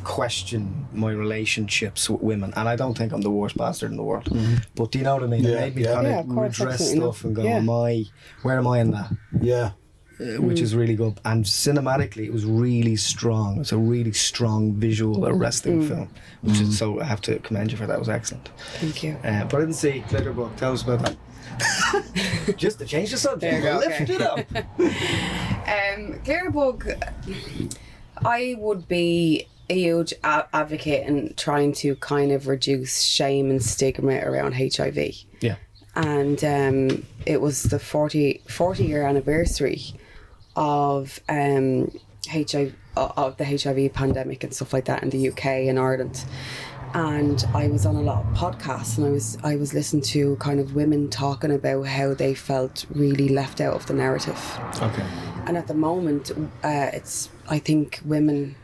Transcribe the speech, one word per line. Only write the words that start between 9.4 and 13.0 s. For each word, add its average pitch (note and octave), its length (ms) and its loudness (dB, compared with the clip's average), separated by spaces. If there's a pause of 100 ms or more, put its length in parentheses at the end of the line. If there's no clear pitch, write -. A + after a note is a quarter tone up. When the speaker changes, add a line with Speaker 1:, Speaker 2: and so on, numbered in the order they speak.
Speaker 1:
Uh, B2 240 -4
which B2 160 2
Speaker 3:
Mm. - 40 2
Speaker 1:
is A2 120 2
really A2+ 220 4
good. G#2+ 280 0
And A2 220 2
cinematically, C3 800 0
it A2 60 -6
was A2 120 -2
really A#2 520 4
strong. G#2+ 640 0